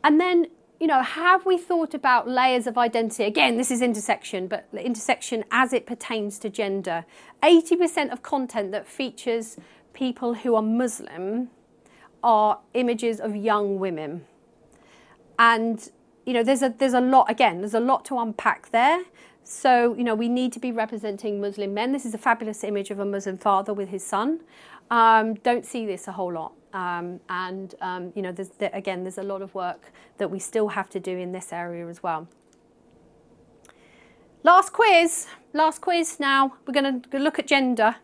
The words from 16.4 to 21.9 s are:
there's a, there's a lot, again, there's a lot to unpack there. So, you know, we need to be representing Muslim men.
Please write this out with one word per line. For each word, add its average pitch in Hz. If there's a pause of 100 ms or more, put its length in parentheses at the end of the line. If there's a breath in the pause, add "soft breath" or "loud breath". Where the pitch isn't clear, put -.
there's 254
a, 254
there's 269
a 247
lot, 254
again, 214
there's 202
a 226
lot 254
to 262
unpack 220
there. 294 (400 soft breath)
So, 240
you 240
know, 226
we 233
need 247
to -
be 247
representing 214
Muslim 202
men. 226